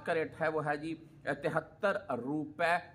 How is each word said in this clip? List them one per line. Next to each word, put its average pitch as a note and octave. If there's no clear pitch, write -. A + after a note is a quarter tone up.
का F3
रेट D#3+
है D#3+
वो D#3
है D3
जी, D#3
ए, C#3
तिहत्तर D#3+
रुपए D3+